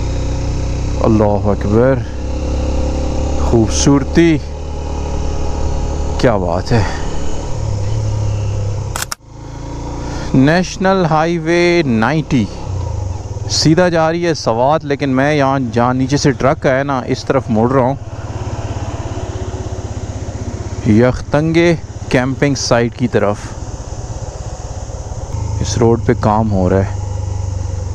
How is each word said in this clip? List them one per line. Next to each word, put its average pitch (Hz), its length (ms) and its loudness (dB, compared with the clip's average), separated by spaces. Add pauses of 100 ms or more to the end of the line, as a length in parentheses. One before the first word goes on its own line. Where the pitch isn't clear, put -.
(1040)
अल्लाह 104 480 4
अकबर, 113 520 2 (1400)
खूबसूरती, 143 960 4 (1800)
क्या 120 160 4
बात 90 340 0
है। 113 120 4 (3500)
नेशनल 180 680 2
हाईवे 170 840 2
नाइंटी 123 600 2 (1080)
सीधा 170 360 4
जा 160 200 2
रही 170 140 0
है 170 120 2
सवात, 139 500 2
लेकिन 143 260 0
मैं 139 240 4
यहाँ 135 260 2
जहाँ 120 320 2
नीचे 131 240 2
से 143 160 4
ट्रक 135 340 2
आया 135 160 2
ना, 135 220 -2
इस 131 220 -4
तरफ 135 220 0
मुड़ 117 220 4
रहा 135 140 4
हूँ 135 120 0 (3000)
यखतंगे 151 840 4 (380)
कैंपिंग 135 460 2
साइट 120 360 2
की 123 160 -2
तरफ। 104 440 0 (2000)
इस - 180 -2
रोड 117 280 4
पे 123 100 4
काम 110 340 2
हो 95 200 2
रहा 95 120 4
है। - 140 -2 (1000)